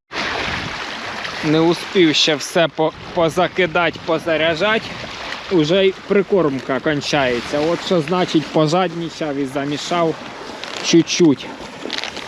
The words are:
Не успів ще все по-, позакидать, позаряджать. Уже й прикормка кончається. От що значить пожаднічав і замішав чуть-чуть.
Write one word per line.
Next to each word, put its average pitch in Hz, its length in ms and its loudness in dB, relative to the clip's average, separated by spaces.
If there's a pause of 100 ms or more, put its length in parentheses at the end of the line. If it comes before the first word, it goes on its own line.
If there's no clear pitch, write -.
(1500)
Не 156 140 4
успів 165 560 4
ще 156 200 4
все 160 320 2
по-, 156 260 0 (200)
позакидать, 170 920 2
позаряджать. 165 760 2 (720)
Уже 180 340 4
й 190 80 4 (140)
прикормка 156 720 2
кончається. 139 800 0
От 160 260 0
що 180 160 2
значить 170 440 0
пожаднічав 165 880 0
і 143 100 -2
замішав 147 680 -2 (720)
чуть-чуть. 160 600 4 (840)